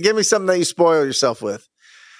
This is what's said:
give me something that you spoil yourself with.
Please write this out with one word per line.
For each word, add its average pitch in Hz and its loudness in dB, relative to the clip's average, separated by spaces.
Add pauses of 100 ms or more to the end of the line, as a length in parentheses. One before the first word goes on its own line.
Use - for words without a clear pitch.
give 214 0
me 214 -2
something 196 0
that 185 2
you 170 0
spoil 165 2
yourself 127 -2
with. 104 -6 (540)